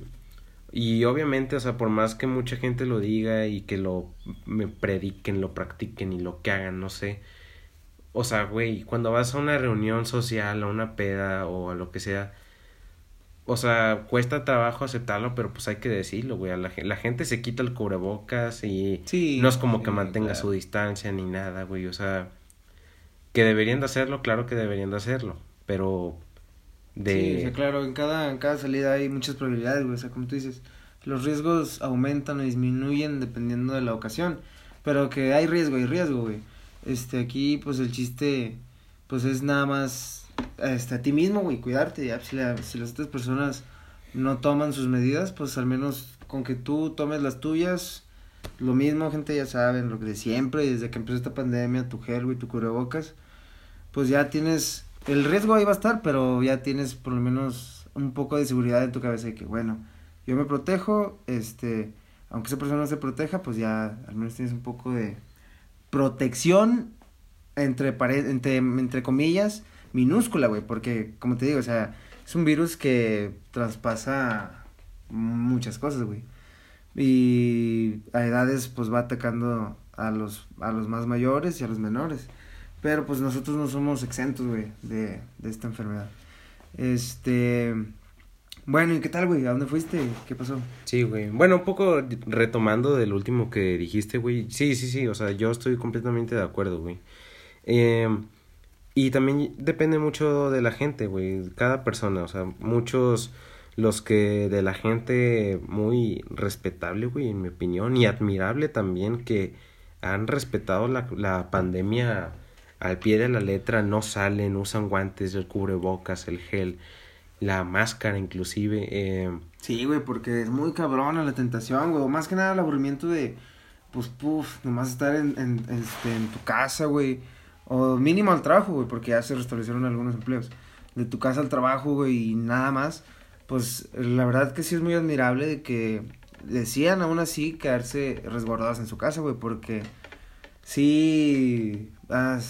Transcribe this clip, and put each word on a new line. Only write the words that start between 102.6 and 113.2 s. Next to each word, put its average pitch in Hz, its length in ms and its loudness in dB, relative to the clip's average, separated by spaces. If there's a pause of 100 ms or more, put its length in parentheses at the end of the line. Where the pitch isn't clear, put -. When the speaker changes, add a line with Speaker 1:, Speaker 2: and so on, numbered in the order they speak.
Speaker 1:
los 110 260 2
que 104 480 4
de 101 120 2
la 95 120 2
gente 113 960 2
muy 107 600 0
respetable, 98 800 -4
güey, 131 220 -2
en 98 120 -4
mi 90 60 -4
opinión, 90 500 -2
y 117 80 8
admirable 104 640 0
también, 104 540 -2
que 101 300 -2 (480)
han 98 260 -2
respetado 110 600 0
la, 127 280 -2
la 92 340 0
pandemia 95 800 0 (480)
al 92 200 -2
pie 107 180 6
de 120 120 4